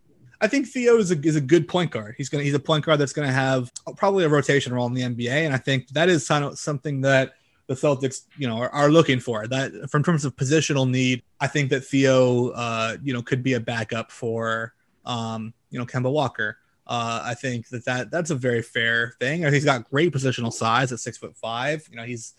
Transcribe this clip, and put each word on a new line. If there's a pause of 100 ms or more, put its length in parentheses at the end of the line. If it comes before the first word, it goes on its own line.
(400)
I
think
Theo
is
a,
is
a
good
point
guard.
He's
gonna,
he's
a
point
guard
that's
gonna
have (260)
probably
a
rotation
role
in
the
N
B
A.
And
I
think
that
is
kind
of
something
that (340)
the
Celtics, (140)
you
know,
are,
are
looking
for.
That
from
terms
of
positional
need, (180)
I
think
that
Theo,
uh,
you
know,
could
be
a
backup
for, (320)
um, (160)
you
know,
Kemba
Walker. (260)
Uh,
I
think
that,
that
that's
a
very
fair
thing.
I
think
he's
got
great
positional
size
at
six-foot-five.
You
know,
he's,